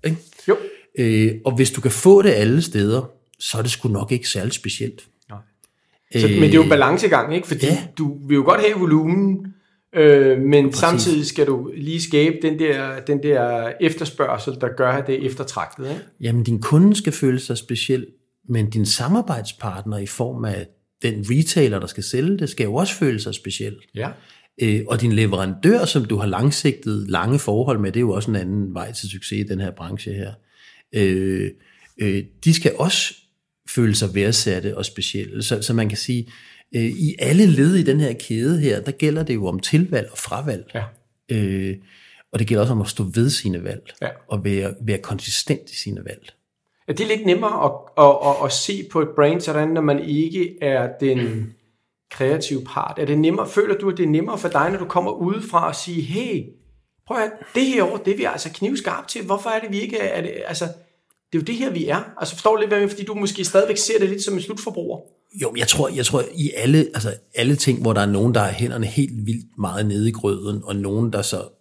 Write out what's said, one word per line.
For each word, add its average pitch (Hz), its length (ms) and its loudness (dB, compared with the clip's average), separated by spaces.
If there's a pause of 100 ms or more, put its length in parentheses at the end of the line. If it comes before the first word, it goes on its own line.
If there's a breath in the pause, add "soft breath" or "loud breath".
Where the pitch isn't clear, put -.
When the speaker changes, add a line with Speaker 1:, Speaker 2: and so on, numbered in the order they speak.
Speaker 1:
Ikke? 160 120 0 (320)
Speaker 2:
Jo. 208 80 6 (420 loud breath)
Speaker 1:
Øh, 110 360 4 (100)
og 120 120 0
hvis 131 140 4
du - 100 -6
kan 127 100 2
få 196 320 8
det 202 80 6
alle 117 320 4
steder, 117 480 0 (280)
så - 200 -6
er 113 40 -2
det 117 80 -2
sgu - 180 -4
nok 104 240 -2
ikke 123 160 -2
særlig 101 240 -4
specielt. - 560 -8 (220)
Speaker 2:
Nej. 104 80 -16 (840)
Så, 113 80 4
men 202 140 6
det 151 80 8
er 151 40 6
jo 160 60 10
en 151 60 6
Speaker 1:
Øh, 147 40 2
Speaker 2:
balancegang, 156 640 4
ikke? 180 140 -2
Fordi 135 180 0
Speaker 1:
ja. 147 200 0 (120)
Speaker 2:
du 143 300 -4
vil 147 60 4
jo 139 80 4
godt 190 180 6
have 208 200 4
volumen, 180 680 2 (480 loud breath)
øh, 143 440 8
men 143 280 6
Speaker 1:
Præcis. 131 140 0
Speaker 2:
samtidig 165 460 2
skal 147 200 2
du 127 280 -2
lige 160 280 -6
skabe 156 400 4
den 156 160 0
der, 135 420 -2
den 143 220 -2
der 120 580 0
efterspørgsel, 143 800 -2
der 123 160 -2
gør, 127 140 2
at 139 160 -2
det 131 160 -2
er 131 40 -4
eftertragtet, 131 640 -8
ikke? 180 100 -8 (200)
Speaker 1:
Jamen, 117 240 0
din 110 160 0
kunde 180 360 6
skal 180 160 -2
føle 127 280 0
sig 120 180 -6
speciel, 123 480 -2 (420)
men 110 220 0
din 110 160 0
samarbejdspartner 110 1120 -2
i 101 80 -8
form 120 380 -6
af 92 220 -4 (360)
den 107 280 -2
retailer, 135 480 2
der 92 80 -6
skal - 180 -10
sælge 165 340 -2
det, 156 120 -4
skal - 140 -2
jo 104 100 -2
også 180 200 -2
føle 123 260 -2
sig 107 140 -8
speciel. 107 420 -10 (180)
Speaker 2:
Ja. 117 140 -8 (540 soft breath)
Speaker 1:
Øh, 110 260 2
og 113 120 0
din 117 120 2
leverandør, 98 720 2
som 139 200 0
du 107 120 -2
har 101 100 -2
langsigtet, 107 840 -2
lange 98 280 0
forhold 120 400 0
med, 98 140 -2
det 104 60 -2
er - 20 2
jo 120 100 2
også 104 200 -2
en 107 60 0
anden 95 380 -4
vej 101 180 -10
til 107 180 -10
succes 101 300 -8
i - 80 -2
den 95 120 -4
her 95 100 -4
branche 101 420 -10
her. 98 200 -8 (600 soft breath)
Øh, 95 560 0 (500 soft breath)
øh, 98 240 -2 (200)
de 165 100 6
skal - 240 2
også - 360 0 (560)
føle 110 240 2
sig 98 200 0
værdsatte 98 640 0
og 98 80 -6
specielle. 101 580 -8
Så, 107 200 -2
så 117 120 -2
man 113 140 2
kan 104 100 -6
sige, 120 300 -4 (480 loud breath)
øh, 117 60 0
i 127 360 -2
alle 160 280 6
led 156 280 6
i 180 80 4
den 143 180 2
her 135 120 0
kæde 120 480 -2
her, 113 200 0
der 139 120 -6
gælder 151 300 0
det 151 120 -2
jo 101 120 -2
om 92 140 -4
tilvalg 156 520 0
og - 60 -10
fravalg. 120 460 -6 (100)
Speaker 2:
Ja. 117 80 -6 (480)
Speaker 1:
Øh, 95 460 -2 (560 soft breath)
og 113 60 -2
det 110 80 2
gælder 120 140 2
også 127 140 2
om 107 60 2
at 98 80 -2
stå - 160 -4 (100)
ved 117 160 4
sine 90 340 -4
valg, 98 180 -10 (200)
Speaker 2:
Ja. - 60 -4 (200)
Speaker 1:
og 104 160 -6
være, 98 380 -2
være 107 160 -2
konsistent - 720 -6
i - 60 -14
sine 101 280 -10
valg. - 280 -16 (560)
Speaker 2:
Er - 40 -4
det 214 140 -2
lidt 214 200 0
nemmere 180 380 0
at, - 400 2
at, 143 260 8
at, 143 160 0
at 127 60 -2
se - 400 -4
på 165 80 2
et 151 160 0
brand 151 240 4
sådan, 156 280 -2
når 165 120 0
man 156 240 2
ikke 165 580 -2
er 131 260 0 (120)
den 120 520 -2 (580)
kreative 135 540 -2
part? - 340 -8
Er 151 60 -2
det 147 140 0
nemmere, 160 300 0
føler 208 300 2
du, 196 120 -2
at 175 60 -6
det 185 80 -2
er 160 40 0
nemmere 165 300 0
for 175 100 -4
dig, 151 220 0
når 190 80 -4
du 180 60 -6
kommer 180 280 -2
udefra 180 560 -2
og 151 60 -6
siger, 175 280 -6
"Hey, 175 400 -6 (640)
prøv - 100 -6
at 226 60 0
høre, 214 100 -4 (220)
det 262 120 2
her 254 180 2
år, 185 120 -2
det 196 160 -2
er 202 40 0
vi 247 80 -4
altså - 300 -6
knivskarpt 214 540 -4
til. 226 160 -10
Hvorfor 202 260 -4
er 220 100 -2
det, 220 120 -10
vi 202 80 -4
ikke 220 180 -6
er, 196 200 -4
er 170 40 -6
det, 170 80 -8 (160)
altså, 156 180 -6
det - 760 -10
er - 0 -
jo - 20 0
det 170 140 -6
her, 262 160 -4
vi 170 180 -4
er." 185 300 -4
Altså, - 160 -8
forstår 220 200 2
du 214 60 0
lidt, 214 100 0
hvad 208 80 2
jeg 202 40 2
mener? 202 120 0
Fordi 202 100 -10
du 214 100 -8
måske 196 300 -4
stadigvæk 202 320 2
ser 226 240 0
det 196 80 2
lidt 196 140 -4
som 202 120 -4
en 180 80 -2
slutforbruger. 202 560 -8 (440)
Speaker 1:
Jo, 127 140 -4
jeg 120 120 0
tror, 139 280 2
jeg 127 100 0
tror, 131 180 0 (100)
i 147 220 -2
alle, 135 220 4
altså, 107 360 0 (200)
alle 127 220 2
ting, 123 260 0
hvor 113 100 2
der 101 80 2
er 101 60 2
nogen, 101 280 2
der 117 60 4
har 98 120 0
hænderne 117 340 -4
helt 120 400 -4
vildt 113 320 -8
meget 101 280 -2
nede 104 220 0
i 113 40 0
grøden, 104 520 -4
og 101 120 -6
nogen, 104 360 -2
der 101 100 -2
så - 200 -4 (180)